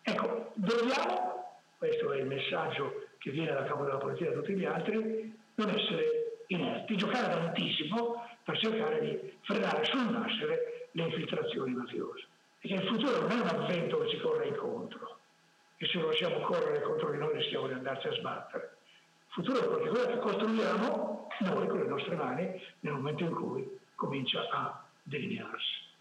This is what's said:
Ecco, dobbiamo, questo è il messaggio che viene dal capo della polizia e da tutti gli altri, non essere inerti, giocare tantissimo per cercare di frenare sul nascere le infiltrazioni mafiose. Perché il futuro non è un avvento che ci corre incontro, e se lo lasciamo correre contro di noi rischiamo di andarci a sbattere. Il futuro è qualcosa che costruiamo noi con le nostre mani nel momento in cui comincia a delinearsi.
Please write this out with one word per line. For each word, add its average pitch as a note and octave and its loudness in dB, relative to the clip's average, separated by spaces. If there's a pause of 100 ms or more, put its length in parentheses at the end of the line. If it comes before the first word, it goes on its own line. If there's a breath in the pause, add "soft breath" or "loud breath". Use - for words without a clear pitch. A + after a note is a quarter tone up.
Ecco, - 0
dobbiamo, - 2 (200)
questo - 2
è C#3 2
il C3 0
messaggio C3+ -2 (100)
che - -6
viene D#3 0
dal C3 0
capo A2+ -2
della - 0
polizia - 0
e - 4
da - 0
tutti G3 -2
gli F3+ 2
altri, A3 0 (180)
non G#3 2
essere - 2
inerti, G3 0
giocare G#3 2
tantissimo F#3 0 (200 loud breath)
per - -2
cercare A3 2
di - -2
frenare - 2
sul B3 2
nascere - 0
le E3 0
infiltrazioni - -2
mafiose. - -4 (340)
Perché F#3+ -2
il F#3+ 0
futuro A3+ 2
non E3 2
è A#3 2
un F#3+ 2
avvento - 0
che - 2
ci - -2
corre - 2
incontro, - -4 (600)
e D#3+ -2
se F#3 2
lo D#3+ 2
lasciamo D#3 2
correre - 2
contro D3+ 0
di C#3+ -2
noi D3+ 0
rischiamo C3+ -2
di C3 -4
andarci C3 -4
a - 0
sbattere. - -6 (500 loud breath)
Il - -6
futuro B3+ 2
è - 2
qualcosa - 2
che A#3+ 0
costruiamo G#3+ 0 (120)
noi - 2
con F#3+ 2
le - 2
nostre - -2
mani D3 -2 (160 loud breath)
nel D3 -4
momento C#3+ -2
in E3 2
cui - -4 (160)
comincia - -2
a - -2 (180)
delinearsi. - -4 (180)